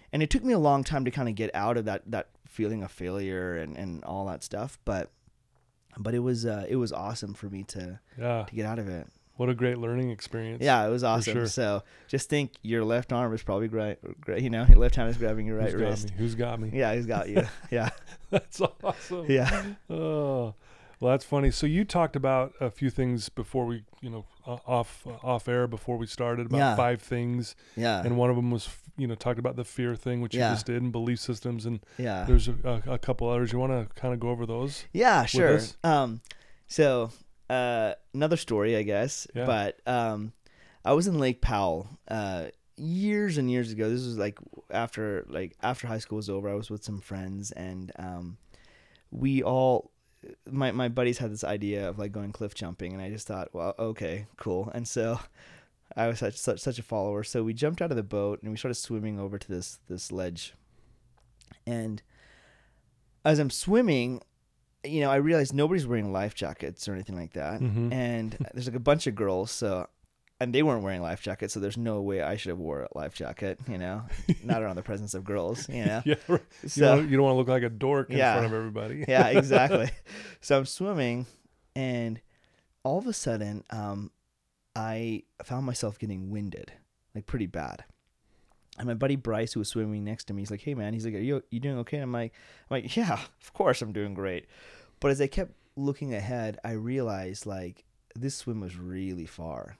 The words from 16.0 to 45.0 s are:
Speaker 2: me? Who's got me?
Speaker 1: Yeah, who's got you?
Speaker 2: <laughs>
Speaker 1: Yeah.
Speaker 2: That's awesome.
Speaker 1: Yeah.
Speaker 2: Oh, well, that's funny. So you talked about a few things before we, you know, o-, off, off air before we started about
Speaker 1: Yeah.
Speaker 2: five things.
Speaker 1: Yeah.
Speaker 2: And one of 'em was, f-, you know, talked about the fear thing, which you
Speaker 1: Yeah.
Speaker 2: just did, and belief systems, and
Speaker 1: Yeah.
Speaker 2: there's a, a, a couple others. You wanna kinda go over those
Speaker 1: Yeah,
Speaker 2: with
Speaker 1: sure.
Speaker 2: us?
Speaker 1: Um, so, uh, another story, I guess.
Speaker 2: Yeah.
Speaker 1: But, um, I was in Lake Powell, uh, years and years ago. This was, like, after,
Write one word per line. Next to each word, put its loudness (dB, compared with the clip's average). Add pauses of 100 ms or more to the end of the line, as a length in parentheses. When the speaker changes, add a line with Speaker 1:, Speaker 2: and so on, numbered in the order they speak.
Speaker 2:
me? -6
Who's 0
got -2
me? -4
Speaker 1:
Yeah, 2
who's -2
got -2
you? 4 (140)
Speaker 2:
<laughs> -12
Speaker 1:
Yeah. 0 (420)
Speaker 2:
That's 0
awesome. -4
Speaker 1:
Yeah. 4 (260)
Speaker 2:
Oh, -2 (460)
well, 4
that's 2
funny. 4
So 2
you 4
talked 2
about 2
a 0
few 0
things 0
before -2
we, -6 (180)
you -8
know, -10 (220)
o-, -8
off, -2 (200)
off -2
air 4
before -4
we -4
started -2
about 2
Speaker 1:
Yeah. 6
Speaker 2:
five 4
things. -2 (180)
Speaker 1:
Yeah. 2
Speaker 2:
And 2
one 6
of 4
'em 2
was, -2
f-, -12 (160)
you 0
know, -2
talked -2
about -2
the -4
fear -2
thing, -2
which -4
you 2
Speaker 1:
Yeah. 4
Speaker 2:
just -2
did, 0
and 0
belief 0
systems, -4
and -4 (180)
Speaker 1:
Yeah. -2
Speaker 2:
there's 10
a, 2 (320)
a, 0
a 2
couple 0
others. 2
You 0
wanna 0
kinda -2
go -2
over -2
those -4
Speaker 1:
Yeah, 8
Speaker 2:
with 0
Speaker 1:
sure. 6
Speaker 2:
us? -2
Speaker 1:
Um, 4 (480)
so, 4 (400)
uh, 2 (200)
another 4
story, 2
I 4
guess. 0
Speaker 2:
Yeah. -2
Speaker 1:
But, 0
um, 0 (520)
I 4
was 4
in 2
Lake 2
Powell, 2 (200)
uh, -4 (300)
years 0
and 2
years 0
ago. 0
This 0
was, -4
like, -4 (320)
after, -4